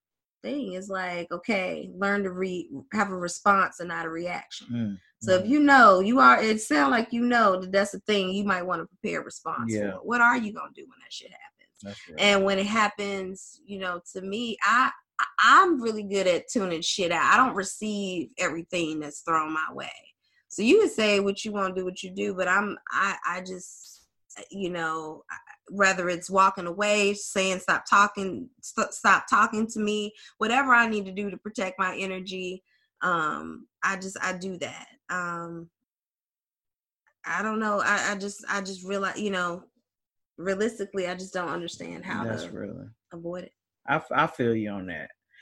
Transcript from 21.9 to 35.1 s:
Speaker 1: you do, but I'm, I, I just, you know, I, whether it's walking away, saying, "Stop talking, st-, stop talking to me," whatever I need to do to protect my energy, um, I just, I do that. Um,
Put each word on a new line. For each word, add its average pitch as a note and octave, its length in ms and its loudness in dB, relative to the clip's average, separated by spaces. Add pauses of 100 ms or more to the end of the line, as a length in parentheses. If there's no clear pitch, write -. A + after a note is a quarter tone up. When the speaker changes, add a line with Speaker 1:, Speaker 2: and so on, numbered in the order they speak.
Speaker 1:
you F#3 100 -12
do, G3+ 220 -4
but F3+ 140 -2
I'm, G3 280 0 (140)
I, F#3 240 -2 (100)
I F3+ 160 -6
just, F#3 460 -14 (600)
you F#3+ 200 -6
know, D#3+ 600 -6
I, - 60 -14 (340)
whether F#3+ 380 2
it's F3 220 -4
walking F#3+ 360 4
away, G3+ 480 2
saying, F#3+ 460 -2
"Stop F3 260 0
talking, G3 640 2 (120)
st-, - 320 -4
stop - 360 2
talking A3 380 2
to A3+ 120 -8
me," G#3 340 -2 (240)
whatever B3 360 2
I A#3 140 6
need G#3+ 180 -2
to F#3+ 60 -12
do G3+ 180 -6
to F3+ 80 -10
protect F#3+ 400 -8
my F#3 200 -2
energy, F#3 640 -8 (380)
um, D#3+ 680 -4 (160)
I F#3+ 140 -2
just, F#3+ 260 -10
I F#3+ 80 -2
do F#3 280 -8
that. - 280 -10 (220)
Um, E3+ 600 -8 (1600)